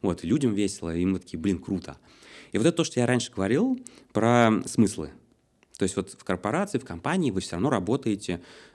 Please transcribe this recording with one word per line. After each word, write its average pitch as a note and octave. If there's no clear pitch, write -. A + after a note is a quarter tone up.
Вот, F2
и -
людям B2+
весело, G2
и F2
мы F#2+
такие: -
"Блин, F2
круто". E2
И -
вот A2+
это E3
то, E3
что -
я A#2+
раньше A#2+
говорил D#3
про A2+
смыслы. G2
То -
есть F#2
вот -
в -
корпорации, A#2
в -
компании C3+
вы F#2+
все -
равно G#2
работаете, G2+